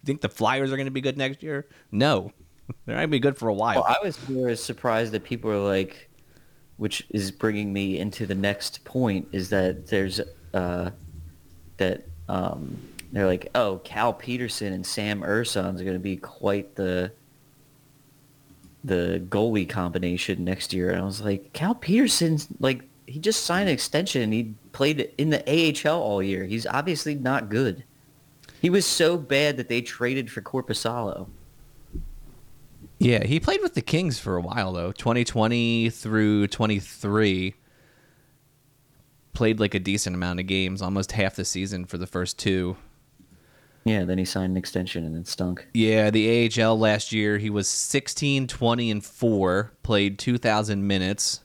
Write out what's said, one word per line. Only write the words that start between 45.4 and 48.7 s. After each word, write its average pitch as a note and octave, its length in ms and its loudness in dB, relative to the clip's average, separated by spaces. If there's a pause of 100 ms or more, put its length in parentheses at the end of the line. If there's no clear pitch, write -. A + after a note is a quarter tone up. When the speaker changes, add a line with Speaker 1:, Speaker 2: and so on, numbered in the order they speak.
Speaker 1:
Yeah, A2 380 4
the A2 180 4
A - 20 4
H A#2 260 2
L A2 220 4
last G#2+ 320 2
year, G#2 280 2
he G#2+ 100 -2
was G#2 180 0
sixteen, C#3 800 -2
twenty, A#2 420 2